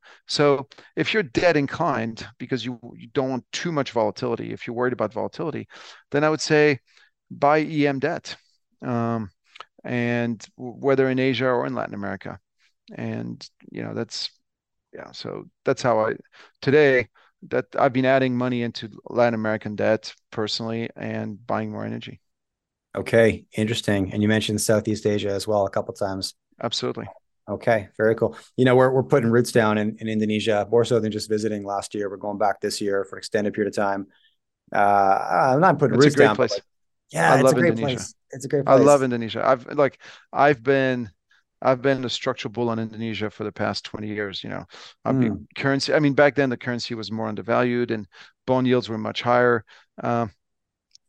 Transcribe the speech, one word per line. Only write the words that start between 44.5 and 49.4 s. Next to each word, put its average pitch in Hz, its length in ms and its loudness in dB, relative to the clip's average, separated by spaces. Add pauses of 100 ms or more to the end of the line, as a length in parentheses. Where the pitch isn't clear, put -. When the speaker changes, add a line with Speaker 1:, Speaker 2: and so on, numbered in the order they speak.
Speaker 1:
I've 131 160 0
been 107 180 0
Speaker 2:
Mm. - 80 -16 (100)
Speaker 1:
currency, 139 380 -2
I 151 60 4
mean, 143 140 4
back 143 200 6
then 139 160 0
the 120 80 -4
currency 120 380 -6
was 104 160 -10
more 110 160 -4
undervalued 120 640 0
and 107 160 -6 (400)
bond 127 180 2
yields 123 240 2
were 113 80 -6
much 107 240 -6
higher. 123 420 4 (380)